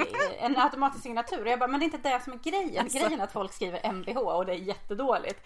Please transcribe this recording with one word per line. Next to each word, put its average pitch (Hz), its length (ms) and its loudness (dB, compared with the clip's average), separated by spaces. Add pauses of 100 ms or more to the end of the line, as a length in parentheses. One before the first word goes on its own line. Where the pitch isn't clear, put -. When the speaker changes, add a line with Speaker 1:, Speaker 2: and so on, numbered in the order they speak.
(400)
Speaker 1:
en 262 180 2
automatisk 269 440 4
signatur." 240 420 -4
Och 220 40 0
jag 240 100 4
bara, 247 80 2
"Men 277 140 2
det 320 40 2
är 311 100 0
inte 285 160 0
det 247 140 2
som 262 80 -8
är 240 60 -10
grejen. 330 460 0
Speaker 2:
Alltså. 269 140 -2
Speaker 1:
Grejen 311 220 2
är 196 40 0
att 202 80 -4
folk 196 200 -4
skriver 180 320 -4
M 196 220 -2
V 202 100 -4
H 262 40 0
och 180 260 2
det 180 60 0
är 180 40 -2
jättedåligt." 202 880 -2